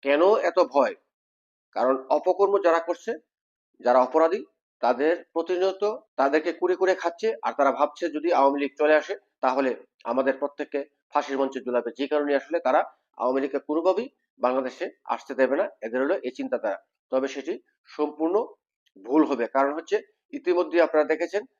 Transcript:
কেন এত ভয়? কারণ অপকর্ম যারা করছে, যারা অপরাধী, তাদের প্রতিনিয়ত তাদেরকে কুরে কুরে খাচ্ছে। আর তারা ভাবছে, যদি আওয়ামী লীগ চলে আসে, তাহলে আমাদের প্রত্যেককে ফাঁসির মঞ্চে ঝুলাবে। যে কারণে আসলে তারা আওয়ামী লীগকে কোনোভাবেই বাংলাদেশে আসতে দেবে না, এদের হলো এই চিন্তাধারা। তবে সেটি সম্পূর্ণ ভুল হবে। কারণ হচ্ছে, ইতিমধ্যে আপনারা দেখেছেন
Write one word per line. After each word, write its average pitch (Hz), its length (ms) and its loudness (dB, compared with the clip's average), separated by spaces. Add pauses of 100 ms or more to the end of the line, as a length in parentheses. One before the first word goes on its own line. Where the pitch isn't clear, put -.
কেন 143 180 4 (280)
এত 185 100 0 (140)
ভয়? 131 220 2 (800)
কারণ 294 200 2 (220)
অপকর্ম 190 360 2 (120)
যারা 165 220 4
করছে, 175 240 -6 (720)
যারা 123 220 6
অপরাধী, 165 340 2 (420)
তাদের 127 300 2 (200)
প্রতিনিয়ত 185 500 -2 (360)
তাদেরকে 156 400 2
কুরে 180 200 2
কুরে 185 220 2
খাচ্ছে। 175 260 -4 (180)
আর - 140 -2
তারা 139 200 4
ভাবছে, 190 260 -2 (100)
যদি 151 140 -2 (100)
আওয়ামী 139 200 4
লীগ 143 120 -4 (100)
চলে 151 200 6
আসে, 185 120 -8 (300)
তাহলে 131 280 0 (400)
আমাদের 131 300 0
প্রত্যেককে 143 380 -6 (320)
ফাঁসির 139 280 -2
মঞ্চে 135 260 -2
ঝুলাবে। 120 240 -2 (100)
যে 143 120 -2
কারণে 147 280 0
আসলে 160 180 -6 (100)
তারা 139 140 4 (400)
আওয়ামী 127 200 0
লীগকে 139 260 -4
কোনোভাবেই 180 400 0 (320)
বাংলাদেশে 127 460 -2 (280)
আসতে - 260 -8
দেবে 131 200 2
না, 196 60 0 (200)
এদের 117 180 -4
হলো 160 120 0 (120)
এই 127 100 -8
চিন্তাধারা। 117 420 -4 (320)
তবে 131 240 0
সেটি 143 180 -8 (360)
সম্পূর্ণ 151 460 -4 (640)
ভুল 120 320 0
হবে। 117 160 -2 (100)
কারণ 139 220 2
হচ্ছে, 190 200 -4 (400)
ইতিমধ্যে 170 480 -2
আপনারা 151 260 2
দেখেছেন 170 320 -4 (160)